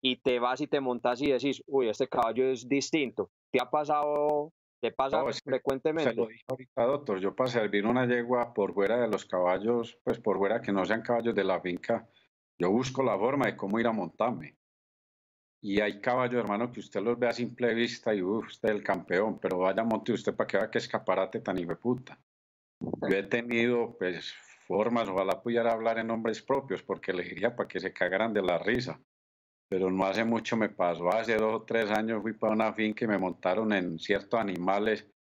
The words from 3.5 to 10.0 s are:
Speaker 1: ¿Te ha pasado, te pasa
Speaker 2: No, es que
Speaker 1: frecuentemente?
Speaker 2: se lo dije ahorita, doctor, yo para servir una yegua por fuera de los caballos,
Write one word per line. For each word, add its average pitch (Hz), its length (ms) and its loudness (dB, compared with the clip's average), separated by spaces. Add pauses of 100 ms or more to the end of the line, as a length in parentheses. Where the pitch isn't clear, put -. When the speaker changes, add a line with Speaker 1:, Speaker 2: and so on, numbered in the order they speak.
Speaker 1:
¿Te 123 100 2
ha 123 80 -6
pasado, 147 840 0 (280)
te 113 100 0
pasa 139 300 0
Speaker 2:
No, 135 80 0
es 104 120 -6
que - 80 -12
Speaker 1:
frecuentemente? 135 640 0
Speaker 2:
se 113 40 -2
lo 117 120 0
dije 110 200 -18
ahorita, 127 380 -2
doctor, 131 340 0
yo 95 160 -2
para 127 140 2
servir 104 360 0
una 123 220 2
yegua 120 460 0
por 98 200 0
fuera 101 240 2
de 120 120 2
los 98 160 -2
caballos, 98 800 0